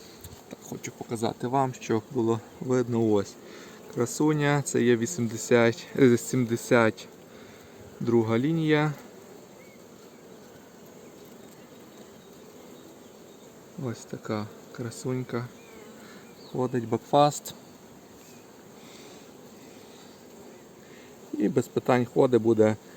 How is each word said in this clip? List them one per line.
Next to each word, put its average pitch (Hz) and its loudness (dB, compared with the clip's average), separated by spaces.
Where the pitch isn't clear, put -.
Так, - -18
хочу - -12
показати - -6
вам, 131 0
щоб 110 -2
було 113 0
видно. 120 0
Ось. 98 2
Красуня, 147 0
це 123 -2
є 120 4
вісімдесят, 117 0
е, 120 6
сімдесят 117 0
друга 113 2
лінія. 151 0
Ось 113 -10
така 110 -10
красунька. 123 -8
Ходить 123 -4
бакфаст. 143 0
І - 0
без 131 -2
питань 123 0
ходить, 127 2
буде, 107 4